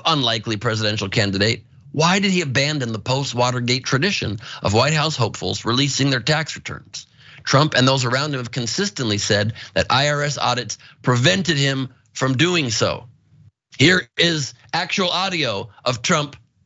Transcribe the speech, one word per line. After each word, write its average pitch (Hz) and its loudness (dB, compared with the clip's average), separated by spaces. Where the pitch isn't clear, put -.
unlikely 117 0
presidential 107 -2
candidate. 104 0
Why 170 2
did 196 2
he 180 2
abandon 135 -2
the 110 -6
post-Watergate 123 0
tradition 135 -2
of 101 0
White 135 4
House 151 0
hopefuls 104 -2
releasing 135 2
their 131 0
tax 151 -2
returns? - -14
Trump 143 4
and 131 4
those 131 2
around 139 -2
him 131 -4
have 117 -8
consistently 120 -2
said 104 0
that 92 0
I 135 2
R 143 0
S 143 -4
audits 120 -2
prevented 156 2
him 135 0
from 131 0
doing 160 2
so. 98 -2
Here 180 4
is 156 0
actual 175 -2
audio 160 -4
of 120 -2
Trump 151 -2